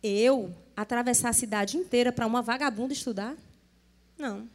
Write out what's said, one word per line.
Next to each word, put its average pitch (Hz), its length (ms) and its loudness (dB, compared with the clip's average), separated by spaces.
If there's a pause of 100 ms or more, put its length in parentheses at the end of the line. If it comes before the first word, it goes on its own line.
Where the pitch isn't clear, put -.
"Eu 214 500 2 (220)
atravessar 240 540 0
a 233 40 -2
cidade 208 440 0
inteira 247 340 2
pra 240 160 0
uma 240 140 2
vagabunda 247 500 -2
estudar? 233 440 -6 (800)
Não." 226 380 -8